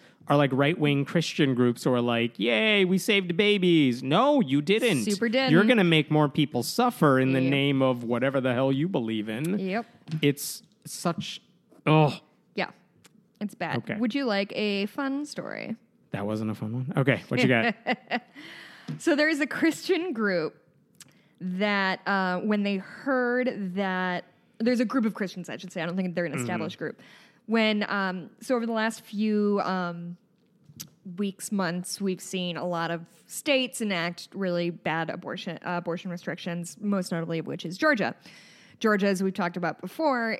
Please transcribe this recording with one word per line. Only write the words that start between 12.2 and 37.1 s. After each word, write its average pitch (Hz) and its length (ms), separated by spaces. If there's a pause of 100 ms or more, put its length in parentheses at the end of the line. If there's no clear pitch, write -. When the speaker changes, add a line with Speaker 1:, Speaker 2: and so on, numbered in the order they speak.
Speaker 2:
Yeah. - 120 (720)
It's 208 160
bad. 160 220
Speaker 1:
Okay. - 200
Speaker 2:
Would 220 160
you 285 120
like 202 300
a 202 300
fun 277 400
story? 55 500 (360)
Speaker 1:
That 101 160
wasn't 110 240
a 107 40
fun 110 180
one? 127 240
Okay, 131 320
what - 120
you 240 60
got? 208 280 (100)
Speaker 2:
<laughs> 240 360 (760)
So - 180
there 302 140
is 311 100
a 302 80
Christian 330 640
group 202 440 (840)
that, 190 680
uh, 190 320
when 208 240
they 202 140
heard 240 960
that, 185 500 (340)
there's 233 200
a 254 60
group 220 200
of 208 80
Christians, 185 360
I 123 80
should 180 140
say. 180 100
I 160 40
don't 175 100
think 185 180
they're 175 120
an 147 80
Speaker 1:
Mm-hmm. 139 80
Speaker 2:
established 160 360
group. - 220 (480)
When, 214 420
um, 185 400 (120)
so 262 140
over 233 100
the 226 80
last 220 280
few, 208 640
um, 175 540 (1000)
weeks, 196 340
months, 180 480
we've 185 220
seen 180 360
a - 100
lot 170 240
of 170 100 (240)
states 262 560
enact 175 520
really 175 360
bad 160 400
abortion, - 560
uh, 175 120
abortion 175 340
restrictions, 170 680
most 202 320